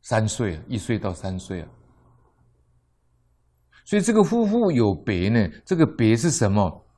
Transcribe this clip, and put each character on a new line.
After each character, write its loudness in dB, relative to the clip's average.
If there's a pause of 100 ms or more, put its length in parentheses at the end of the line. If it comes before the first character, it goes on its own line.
三 0
岁 -4
啊， -16
一 -8
岁 -4
到 -6
三 -8
岁 -10
啊。 -18 (2250)
所 -2
以 2
这 0
个 6
夫 0
妇 0
有 2
别 -2
呢， 2 (160)
这 -2
个 4
别 2
是 0
什 0
么？ -2 (100)